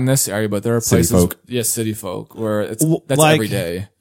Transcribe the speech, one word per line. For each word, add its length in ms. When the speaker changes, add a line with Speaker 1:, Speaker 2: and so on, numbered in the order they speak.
Speaker 1:
in 40
this 220
area, 220
but 140
there 120
are 60
Speaker 2:
City 160
Speaker 1:
places. 140
Speaker 2:
folk. 360
Speaker 1:
Yeah, 140
city 320
folk, 420
where 260
it's, 220
Speaker 3:
Well, 240
Speaker 1:
that's 120
Speaker 3:
like, 160
Speaker 1:
every 120
day. 400